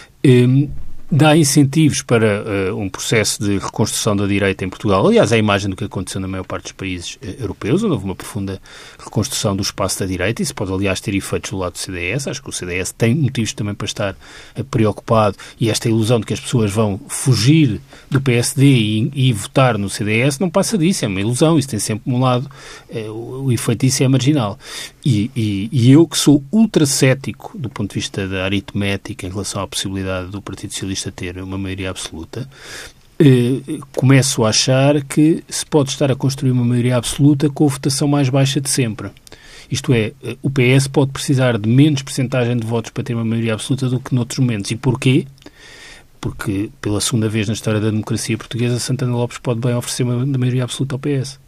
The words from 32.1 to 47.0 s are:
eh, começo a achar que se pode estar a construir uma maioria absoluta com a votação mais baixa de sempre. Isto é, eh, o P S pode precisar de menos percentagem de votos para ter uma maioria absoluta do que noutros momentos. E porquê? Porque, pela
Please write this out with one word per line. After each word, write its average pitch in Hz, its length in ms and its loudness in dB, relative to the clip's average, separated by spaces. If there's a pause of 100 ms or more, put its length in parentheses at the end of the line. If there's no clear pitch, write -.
eh, 131 600 4 (160)
começo 127 500 4
a 107 40 4
achar 135 540 2
que 156 460 2
se - 160 -8
pode 139 240 2
estar 143 220 0
a - 40 2
construir 135 360 0
uma 123 120 2
maioria 123 320 2
absoluta 143 540 4
com 143 160 2
a 143 40 4
votação 139 380 -2
mais 143 220 2
baixa 135 320 2
de 135 80 -6
sempre. 107 400 -2 (640)
Isto 139 220 0
é, 110 200 2 (100)
eh, 117 200 -8
o 143 80 0
P 127 180 2
S 135 180 4
pode 139 220 2
precisar 127 480 0
de 107 100 -2
menos 135 360 4
percentagem 123 520 -2
de 113 120 -4
votos 117 240 -4
para 117 120 -6
ter 120 120 -4
uma 117 100 -2
maioria 113 300 0
absoluta 131 340 -2
do 127 100 -2
que - 140 -8
noutros 120 240 0
momentos. 117 320 0
E 113 60 -4
porquê? 131 500 2 (960)
Porque, 104 500 -4 (100)
pela 104 220 -2